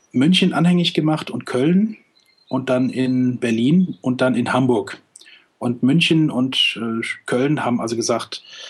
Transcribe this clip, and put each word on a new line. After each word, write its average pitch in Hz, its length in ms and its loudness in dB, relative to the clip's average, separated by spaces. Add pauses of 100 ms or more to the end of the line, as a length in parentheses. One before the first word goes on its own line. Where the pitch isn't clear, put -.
(120)
München 180 420 4
anhängig 175 420 2
gemacht 156 340 -2
und - 160 -8
Köln 180 520 0 (500)
und 127 240 -4
dann 127 180 0
in 127 480 0
Berlin 131 640 2
und 127 200 -2
dann 127 120 2
in 117 180 -2
Hamburg. 123 480 0 (600)
Und 120 240 -4
München 156 480 4
und, 127 500 -2
äh, 113 240 -4 (220)
Köln 135 360 0
haben 120 160 -2
also 117 160 -4
gesagt, 113 460 -4 (280)